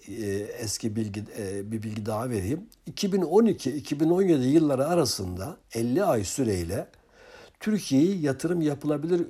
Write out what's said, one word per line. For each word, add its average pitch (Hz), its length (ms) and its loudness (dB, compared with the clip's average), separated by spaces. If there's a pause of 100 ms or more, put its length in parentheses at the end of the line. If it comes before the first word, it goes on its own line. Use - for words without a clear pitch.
e, 101 340 -4
eski 110 540 -6
bilgi, 107 280 -4 (140)
e, 101 340 -6
bir 110 100 -6
bilgi 110 240 -8
daha 113 240 -4
vereyim. 120 360 -4 (200)
İki 185 260 -2
bin 190 100 2
on 180 220 6
iki, 156 320 2
iki 147 240 -6
bin 160 100 4
on 185 120 4
yedi 151 240 4
yılları 143 400 4
arasında 113 720 -2 (180)
elli 123 300 0
ay 120 200 2
süreyle 101 640 -2 (720)
Türkiye'yi 180 600 2
yatırım 160 400 0
yapılabilir 151 680 0